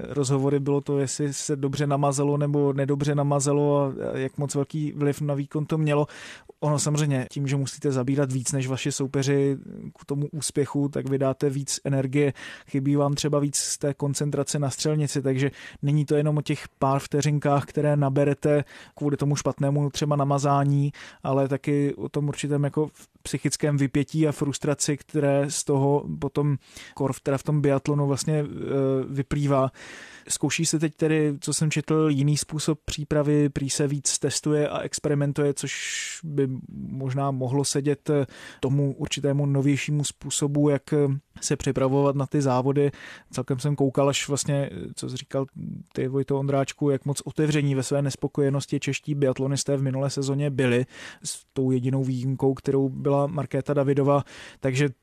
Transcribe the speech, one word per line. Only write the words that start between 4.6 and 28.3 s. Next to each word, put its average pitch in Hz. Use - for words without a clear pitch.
vliv 143
na 147
výkon 143
to 160
mělo. 147
Ono 147
samozřejmě 147
tím, 143
že 135
musíte 139
zabírat 135
víc 131
než 135
vaši 135
soupeři 139
k -
tomu 143
úspěchu, 143
tak 135
vydáte 135
víc 139
energie, 135
chybí 143
vám 143
třeba 147
víc 143
z -
té 143
koncentrace 143
na 143
střelnici, 151
takže 135
není 147
to 151
jenom 151
o 147
těch 147
pár 139
vteřinkách, 143
které 147
naberete 143
kvůli 143
tomu 143
špatnému 143
třeba 147
namazání, 143
ale 135
taky 143
o -
tom 147
určitém 143
jako 143
psychickém 147
vypětí 143
a 147
frustraci, 143
které 139
z -
toho 139
potom 143
kor 135
v, -
teda 139
v -
tom 151
biatlonu 143
vlastně, 151